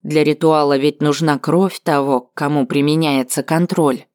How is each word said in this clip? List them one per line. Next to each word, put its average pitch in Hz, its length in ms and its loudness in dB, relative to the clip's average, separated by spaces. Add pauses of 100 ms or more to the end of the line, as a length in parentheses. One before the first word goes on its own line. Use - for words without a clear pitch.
Для 151 200 0
ритуала 151 540 2
ведь 143 240 -2
нужна 147 360 0
кровь 175 420 0
того, 139 420 0
к - 120 -20
кому 143 320 -2
применяется 143 800 -2
контроль. 156 720 0